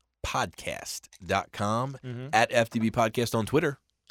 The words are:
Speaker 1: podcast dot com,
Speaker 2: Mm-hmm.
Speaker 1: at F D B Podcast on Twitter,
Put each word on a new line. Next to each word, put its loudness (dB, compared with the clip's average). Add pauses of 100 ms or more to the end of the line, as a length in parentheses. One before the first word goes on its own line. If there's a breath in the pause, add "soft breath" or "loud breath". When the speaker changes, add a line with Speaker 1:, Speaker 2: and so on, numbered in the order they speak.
(240)
Speaker 1:
podcast -6 (180)
dot 0
com, -2
Speaker 2:
Mm-hmm. -10
Speaker 1:
at 6
F 4
D -2
B 2
Podcast 0
on 2
Twitter, 0 (320)